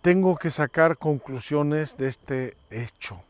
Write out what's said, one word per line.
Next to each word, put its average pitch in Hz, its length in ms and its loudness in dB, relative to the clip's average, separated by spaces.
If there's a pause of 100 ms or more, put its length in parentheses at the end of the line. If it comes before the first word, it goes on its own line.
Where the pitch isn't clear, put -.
Tengo 185 360 4
que 165 140 -4
sacar 160 460 2
conclusiones 147 1000 -2
de 135 100 -2
este 131 480 -6 (140)
hecho. 107 600 -10